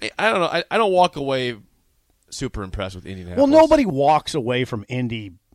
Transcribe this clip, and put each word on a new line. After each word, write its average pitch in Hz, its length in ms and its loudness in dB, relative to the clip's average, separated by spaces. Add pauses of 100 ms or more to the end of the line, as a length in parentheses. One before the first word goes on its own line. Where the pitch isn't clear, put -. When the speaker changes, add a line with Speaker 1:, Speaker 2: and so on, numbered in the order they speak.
Speaker 1:
I, 110 180 -8
I 208 100 0
don't 214 120 0
know. 160 60 2
I, 170 220 -4
I 196 80 -2
don't 214 140 2
walk 180 240 2
away 131 400 -4 (720)
super 123 340 -8
impressed 95 320 -8
with 90 100 -16
Indianapolis. 92 320 -10 (120)
Speaker 2:
Well, 311 120 8
nobody 302 240 6
walks 143 500 2
away 123 300 -2
from 110 240 -6
Indy 117 420 -6 (240)